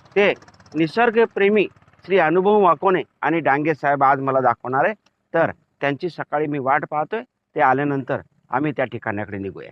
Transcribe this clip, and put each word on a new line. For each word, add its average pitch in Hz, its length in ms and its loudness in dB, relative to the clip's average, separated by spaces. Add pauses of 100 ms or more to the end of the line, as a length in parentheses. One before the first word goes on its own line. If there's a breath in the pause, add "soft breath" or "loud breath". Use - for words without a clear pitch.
(160)
ते 196 180 4 (420)
निसर्गप्रेमी 208 920 2 (380)
श्री 185 140 2
अनुभव 185 400 2
वाकोने 180 420 2 (200)
आणि 156 180 0
डांगे 143 340 0
साहेब 143 300 0
आज 135 160 4
मला 135 200 0
दाखवणार 127 460 0
आहे. 214 80 -2 (400)
तर 160 180 0 (300)
त्यांची 143 280 -4
सकाळी 151 380 -4
मी 147 120 -6
वाट 135 320 0
पाहतोय, 156 300 -6 (340)
ते 151 60 -2
आल्यानंतर 139 600 0 (280)
आम्ही 143 220 -2
त्या 131 140 -4
ठिकाणाकडे 104 520 -8
निघूया. 80 340 -10